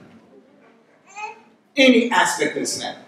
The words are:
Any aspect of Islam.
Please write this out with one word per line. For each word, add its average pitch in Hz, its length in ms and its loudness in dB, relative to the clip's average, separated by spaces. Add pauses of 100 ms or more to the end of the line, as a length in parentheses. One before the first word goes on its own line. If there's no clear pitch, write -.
(1800)
Any 254 340 4
aspect - 460 -2
of - 80 -6
Islam. - 320 -8 (120)